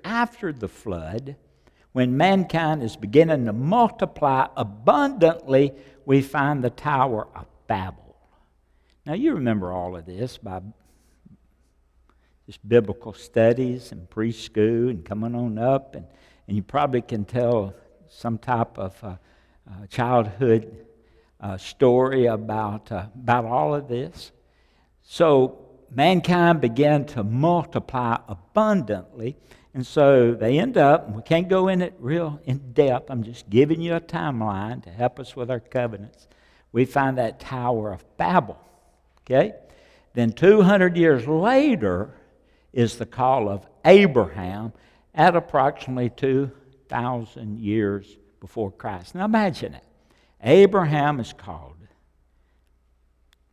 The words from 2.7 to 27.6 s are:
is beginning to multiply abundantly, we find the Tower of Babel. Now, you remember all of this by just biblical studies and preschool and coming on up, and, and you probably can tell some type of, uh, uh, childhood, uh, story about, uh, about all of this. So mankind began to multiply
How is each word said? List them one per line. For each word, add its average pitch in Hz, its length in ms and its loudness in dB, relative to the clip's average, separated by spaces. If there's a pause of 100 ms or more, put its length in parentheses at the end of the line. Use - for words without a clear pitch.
is 113 140 -8
beginning 139 500 2
to 107 60 -4
multiply 151 1040 0
abundantly, 143 1160 2 (320)
we 139 160 4
find 139 420 -2
the 123 80 -2
Tower 131 680 -2
of - 100 -18 (220)
Babel. 92 480 -8 (920)
Now, 147 80 -6
you 277 200 0
remember 110 380 -2
all 90 220 -6
of 82 120 -16
this 95 320 -10
by 92 220 -12 (1900)
just 104 220 -18
biblical 107 440 0
studies 123 800 0
and 87 180 -18
preschool 113 800 -2
and 87 140 -8
coming 110 320 -8
on 120 200 -6
up, 135 380 -2
and, - 100 -16 (440)
and 98 80 -6
you 98 80 -4
probably 135 360 -2
can 110 240 -6
tell 117 500 -2 (340)
some 117 300 -10
type 117 380 -4
of, 95 280 -12
uh, 92 120 -14 (540)
uh, 98 180 -20
childhood, 113 960 0 (560)
uh, 101 160 -10
story 127 680 0
about, 107 640 -6
uh, 98 240 -10
about 123 300 -2
all 143 280 -2
of 143 140 -6
this. 127 460 -10 (680)
So 143 580 2 (300)
mankind 170 680 2
began 147 460 2
to 120 160 -8
multiply 127 960 -2 (120)